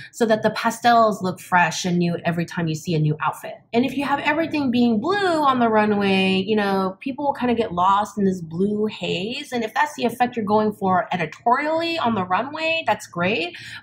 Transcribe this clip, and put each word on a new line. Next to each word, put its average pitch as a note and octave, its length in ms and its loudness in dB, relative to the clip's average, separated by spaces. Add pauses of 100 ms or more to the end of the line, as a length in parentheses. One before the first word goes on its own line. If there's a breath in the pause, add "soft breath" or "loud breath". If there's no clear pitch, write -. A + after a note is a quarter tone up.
(120)
so A#3 140 0
that G#3+ 160 2
the G#3+ 80 2
pastels A3+ 720 2
look F#3 180 -4
fresh F3 440 2
and F3 140 2
new E3+ 260 0
every E3+ 200 -2
time E3 240 -4
you D#3 60 -2
see D#3+ 200 -4
a D#3 40 2
new D3+ 220 2
outfit. D3 340 -6 (180)
And A#3+ 120 2
if C4+ 120 -4
you C#4+ 80 -2
have C#4+ 160 0
everything D4+ 500 -2
being A#3 300 2
blue F4 420 0
on C4 180 2
the A#3 80 4
runway, G3 800 2
you G#3+ 100 0
know, G3 440 0
people C#4 240 -6
will C#4 100 0
kind B3 160 -2
of A3+ 60 2
get A3 160 -2
lost G3 460 2
in G3 60 2
this F#3 160 2
blue G3+ 460 -2
haze. G#3 640 -6
And A#3 140 -2
if G#3+ 80 -8
that's D4 220 -2
the C4 100 -4
effect A#3+ 320 0
you're A3 80 -2
going G#3+ 280 2
for F#3 400 0
editorially D4 840 0
on A3+ 160 0
the G3+ 100 -2
runway, D4+ 600 -2
that's G#3+ 200 -2
great. B3+ 500 -2 (260 loud breath)